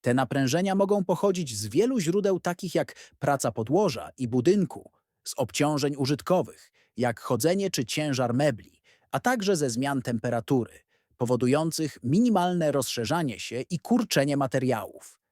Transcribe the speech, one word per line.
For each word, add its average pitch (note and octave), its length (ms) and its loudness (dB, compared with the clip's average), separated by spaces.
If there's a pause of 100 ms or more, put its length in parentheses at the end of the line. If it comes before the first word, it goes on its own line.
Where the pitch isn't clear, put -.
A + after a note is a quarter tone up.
Te A#2+ 120 0
naprężenia C#3 600 0
mogą G3 300 2
pochodzić F3 520 0
z G#2 100 -6
wielu A3 320 2
źródeł, F#3 400 0
takich F3 360 -6
jak D#3 200 -2 (240)
praca C3+ 320 0
podłoża A#2+ 640 0
i B2+ 100 -4
budynku, C#3 640 2 (320)
z - 140 -10
obciążeń C#3+ 600 0
użytkowych, C#3+ 760 -2 (260)
jak A#2 220 0
chodzenie D#3+ 500 0
czy C3+ 160 -2
ciężar C3 480 -2
mebli, C3+ 480 -2 (300)
a C3+ 80 -2
także G#3 360 2
ze D3 140 0
zmian C3 320 -2
temperatury, A#2+ 760 -2 (380)
powodujących C3+ 840 0
minimalne F3+ 680 2
rozszerzanie C3 680 -2
się A#2+ 220 -8
i E3 180 -6
kurczenie D3 580 2
materiałów. B2+ 840 -2 (120)